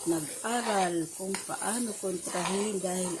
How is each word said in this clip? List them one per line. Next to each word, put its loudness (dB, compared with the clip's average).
nag-aral 2
kung -2
paano 0
kontrahin 0
dahil 0